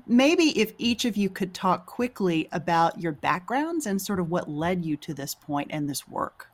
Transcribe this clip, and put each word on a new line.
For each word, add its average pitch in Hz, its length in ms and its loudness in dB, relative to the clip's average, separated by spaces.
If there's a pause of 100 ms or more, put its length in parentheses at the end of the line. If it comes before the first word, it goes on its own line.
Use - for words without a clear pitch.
Maybe 294 520 6
if 214 180 2
each 233 280 0
of 233 120 0
you 196 140 2
could 185 240 -6
talk - 320 0
quickly 185 640 -2
about 165 480 2
your 165 120 -2
backgrounds 240 720 -2
and 196 160 -2
sort 196 160 -2
of 170 100 -2
what 165 220 -2
led 170 340 -2
you 151 140 -2
to - 160 -8
this 139 220 -8
point 143 360 -4
and 147 160 -2
this - 200 -6
work. - 460 -6